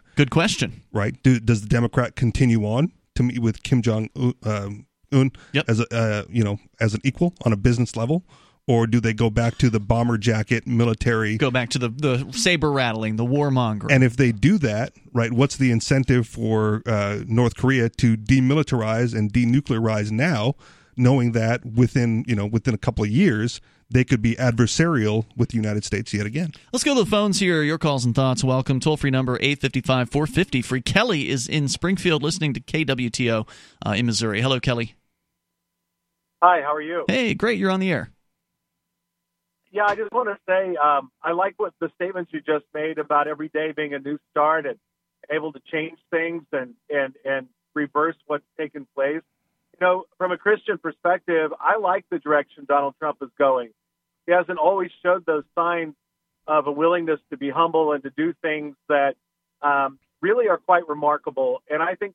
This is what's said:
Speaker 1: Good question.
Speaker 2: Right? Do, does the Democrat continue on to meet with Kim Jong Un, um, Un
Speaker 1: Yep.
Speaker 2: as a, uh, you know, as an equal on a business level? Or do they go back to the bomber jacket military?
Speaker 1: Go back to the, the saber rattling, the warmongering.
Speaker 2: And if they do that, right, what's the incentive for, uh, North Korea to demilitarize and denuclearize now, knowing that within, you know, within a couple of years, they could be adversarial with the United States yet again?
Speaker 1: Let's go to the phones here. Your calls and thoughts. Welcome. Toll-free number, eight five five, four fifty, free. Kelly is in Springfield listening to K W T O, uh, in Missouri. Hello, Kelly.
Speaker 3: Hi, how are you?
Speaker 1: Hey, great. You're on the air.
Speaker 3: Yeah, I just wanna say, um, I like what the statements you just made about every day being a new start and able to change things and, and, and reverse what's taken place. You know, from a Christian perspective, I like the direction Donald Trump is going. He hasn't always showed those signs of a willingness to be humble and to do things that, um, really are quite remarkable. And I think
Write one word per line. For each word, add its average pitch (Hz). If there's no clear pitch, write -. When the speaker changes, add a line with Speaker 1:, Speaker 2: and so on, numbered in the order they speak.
Speaker 1:
Good 143
question. 160
Speaker 2:
Right? 104
Do, 127
does 113
the 107
Democrat 120
continue 117
on 120
to 127
meet 123
with 113
Kim 127
Jong 110
Un, 127
um, 104
Un 135
Speaker 1:
Yep. 135
Speaker 2:
as 110
a, 113
uh, 110
you 113
know, 101
as 110
an 107
equal 175
on 120
a 104
business 117
level? 139
Or 117
do 117
they 113
go 113
back 113
to 127
the 110
bomber 117
jacket 110
military? 113
Speaker 1:
Go 131
back 123
to 135
the, 120
the 131
saber 156
rattling, 110
the 117
warmongering. 127
Speaker 2:
And 131
if 120
they 127
do 127
that, 113
right, 117
what's 127
the 131
incentive 123
for, 110
uh, 104
North 117
Korea 127
to 113
demilitarize 123
and 107
denuclearize 113
now, 123
knowing 123
that 113
within, 117
you 120
know, 101
within 113
a 107
couple 117
of 107
years, 117
they 123
could 120
be 113
adversarial 117
with 117
the 117
United 107
States 104
yet 104
again? 147
Speaker 1:
Let's 247
go 294
to 240
the 170
phones 208
here. 170
Your 151
calls 143
and 120
thoughts. 131
Welcome. 131
Toll-free 147
number, 131
eight 143
five 131
five, 127
four 147
fifty, 147
free. 127
Kelly 190
is 127
in 147
Springfield 170
listening 156
to 117
K 160
W 127
T 120
O, 110
uh, 104
in 120
Missouri. 110
Hello, 127
Kelly. 117
Speaker 3:
Hi, 175
how 147
are 151
you? 160
Speaker 1:
Hey, 226
great. 214
You're 190
on 190
the 190
air. 120
Speaker 3:
Yeah, 202
I 202
just 208
wanna 214
say, 185
um, 143
I 165
like 175
what 196
the 165
statements 180
you 156
just 151
made 156
about 147
every 151
day 156
being 147
a 139
new 143
start 151
and 117
able 156
to 135
change 160
things 165
and, 127
and, 139
and 135
reverse 151
what's 147
taken 147
place. 143
You -
know, 180
from 180
a 175
Christian 208
perspective, 165
I 185
like 190
the 170
direction 147
Donald 143
Trump 151
is 127
going. 131
He 170
hasn't 180
always 180
showed 180
those 151
signs 170
of 151
a 147
willingness 160
to 143
be 139
humble 160
and 139
to 135
do 160
things 151
that, 139
um, 139
really 220
are 175
quite 175
remarkable. 147
And 151
I 175
think 196